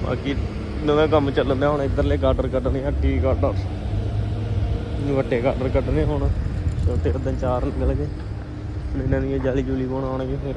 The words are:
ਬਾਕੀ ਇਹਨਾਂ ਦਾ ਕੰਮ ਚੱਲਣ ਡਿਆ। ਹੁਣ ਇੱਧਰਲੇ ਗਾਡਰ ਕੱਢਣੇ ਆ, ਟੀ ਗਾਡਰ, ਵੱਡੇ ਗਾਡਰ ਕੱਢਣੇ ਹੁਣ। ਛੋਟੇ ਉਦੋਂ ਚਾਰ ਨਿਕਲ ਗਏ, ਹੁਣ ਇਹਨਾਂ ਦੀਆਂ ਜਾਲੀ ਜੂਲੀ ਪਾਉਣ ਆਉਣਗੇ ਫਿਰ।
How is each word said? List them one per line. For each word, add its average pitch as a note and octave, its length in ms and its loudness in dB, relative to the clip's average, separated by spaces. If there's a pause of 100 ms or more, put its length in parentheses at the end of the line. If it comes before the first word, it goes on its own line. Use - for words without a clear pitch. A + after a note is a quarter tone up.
ਬਾਕੀ - 260 -2
ਇਹਨਾਂ - 640 -2
ਦਾ D#3 120 6
ਕੰਮ D3 240 4
ਚੱਲਣ C3 280 2
ਡਿਆ। C#3+ 100 4
ਹੁਣ D3 120 2
ਇੱਧਰਲੇ C#3+ 360 2
ਗਾਡਰ C3 300 2
ਕੱਢਣੇ C3 380 0
ਆ, C#3+ 60 -2 (100)
ਟੀ C3 220 2
ਗਾਡਰ, C3 300 2 (1600)
ਵੱਡੇ C3+ 320 0
ਗਾਡਰ C3 260 0
ਕੱਢਣੇ C3+ 340 2
ਹੁਣ। C#3+ 240 2 (580)
ਛੋਟੇ B2+ 260 2
ਉਦੋਂ C3 220 -2
ਚਾਰ B2 320 0
ਨਿਕਲ C3 280 0
ਗਏ, C#3+ 140 -2 (880)
ਹੁਣ C3+ 80 -2
ਇਹਨਾਂ C3+ 200 2
ਦੀਆਂ C3+ 180 0
ਜਾਲੀ C3 240 0
ਜੂਲੀ C3 240 -2
ਪਾਉਣ C3 180 -2
ਆਉਣਗੇ C3 380 -2
ਫਿਰ। C3+ 140 -4